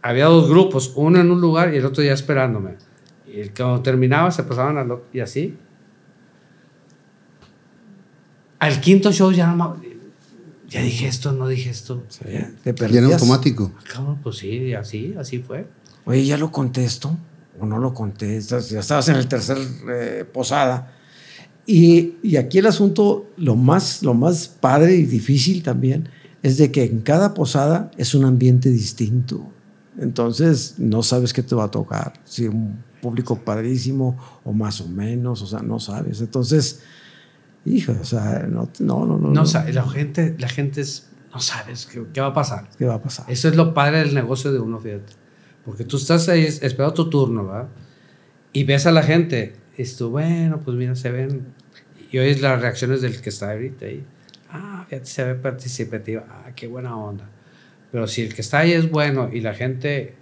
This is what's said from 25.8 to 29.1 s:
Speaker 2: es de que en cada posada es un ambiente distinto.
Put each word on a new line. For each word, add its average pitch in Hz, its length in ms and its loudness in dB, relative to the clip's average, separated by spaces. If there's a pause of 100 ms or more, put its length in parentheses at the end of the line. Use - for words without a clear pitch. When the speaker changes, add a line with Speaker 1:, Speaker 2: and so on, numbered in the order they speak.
Speaker 2:
es 135 160 2
de 143 120 6
que 131 140 2
en 110 160 0
cada 185 320 2
posada 156 640 0
es - 180 -2
un 135 120 6
ambiente 127 440 4
distinto. 117 800 -2 (480)